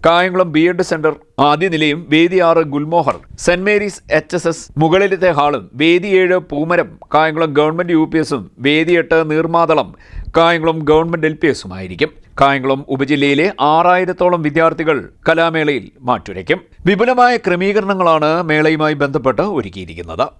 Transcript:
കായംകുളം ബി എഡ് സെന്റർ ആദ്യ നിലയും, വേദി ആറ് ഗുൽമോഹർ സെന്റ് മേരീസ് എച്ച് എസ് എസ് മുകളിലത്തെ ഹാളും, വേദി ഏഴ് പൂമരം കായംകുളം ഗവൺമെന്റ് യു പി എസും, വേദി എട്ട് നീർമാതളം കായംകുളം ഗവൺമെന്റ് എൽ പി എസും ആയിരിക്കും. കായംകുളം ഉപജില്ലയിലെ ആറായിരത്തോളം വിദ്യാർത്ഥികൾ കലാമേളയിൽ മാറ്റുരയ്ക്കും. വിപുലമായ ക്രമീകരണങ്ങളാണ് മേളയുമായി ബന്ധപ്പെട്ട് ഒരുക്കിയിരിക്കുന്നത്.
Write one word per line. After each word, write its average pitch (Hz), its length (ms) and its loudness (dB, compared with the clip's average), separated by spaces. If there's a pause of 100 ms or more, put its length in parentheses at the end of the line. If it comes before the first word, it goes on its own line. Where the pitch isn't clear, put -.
കായംകുളം 180 480 2
ബി 156 140 4
എഡ് 180 180 -2
സെന്റർ 156 260 0 (360)
ആദ്യ 156 240 0
നിലയും, 151 260 0 (140)
വേദി 170 340 4
ആറ് 165 140 4 (100)
ഗുൽമോഹർ 143 460 -2 (260)
സെന്റ് 180 240 0
മേരീസ് 208 340 -2 (160)
എച്ച് 156 200 -4
എസ് 170 140 -2
എസ് - 140 -10 (160)
മുകളിലത്തെ 185 560 2
ഹാളും, 143 260 0 (180)
വേദി 175 280 2 (120)
ഏഴ് 180 160 2 (120)
പൂമരം 165 400 -2 (240)
കായംകുളം 156 460 0
ഗവൺമെന്റ് 165 380 0
യു 156 60 2 (100)
പി 160 100 2
എസും, 135 180 -6 (240)
വേദി 160 360 2
എട്ട് 165 180 0 (120)
നീർമാതളം 160 580 0 (480)
കായംകുളം 165 400 2 (120)
ഗവൺമെന്റ് 160 400 2
എൽ 156 140 -4
പി 160 80 2
എസും 98 260 -8
ആയിരിക്കും. 95 340 -6 (300)
കായംകുളം 135 400 0 (140)
ഉപജില്ലയിലെ 143 520 0 (260)
ആറായിരത്തോളം 180 760 2
വിദ്യാർത്ഥികൾ 160 520 0 (300)
കലാമേളയിൽ 160 560 0 (240)
മാറ്റുരയ്ക്കും. 101 520 -6 (280)
വിപുലമായ 247 440 2 (140)
ക്രമീകരണങ്ങളാണ് 180 840 0 (180)
മേളയുമായി 151 540 0
ബന്ധപ്പെട്ട് 139 420 -2 (140)
ഒരുക്കിയിരിക്കുന്നത്. 87 680 -8 (140)